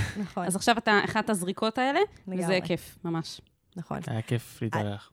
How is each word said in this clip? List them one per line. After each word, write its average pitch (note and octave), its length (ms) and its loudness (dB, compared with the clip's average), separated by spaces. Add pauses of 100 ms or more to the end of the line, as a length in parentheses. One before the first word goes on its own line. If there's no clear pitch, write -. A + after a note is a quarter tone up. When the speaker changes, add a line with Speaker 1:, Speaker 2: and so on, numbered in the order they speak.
Speaker 1:
<laughs> G#3 140 -6
נכון. F3+ 240 -6
Speaker 2:
אז F#3 100 0
עכשיו A3 220 4
אתה G#3+ 260 6
אחת G#3+ 260 0
הזריקות G3+ 480 -2
האלה, C4+ 220 2 (280)
וזה F#3 140 -4
Speaker 1:
לגמרי. F3+ 200 2
Speaker 2:
כיף, E3 420 -4
ממש. E3 360 -4 (360)
Speaker 1:
נכון. - 300 -6
Speaker 3:
היה A2+ 160 -2
כיף - 400 -4
להתארח. G#2 500 -2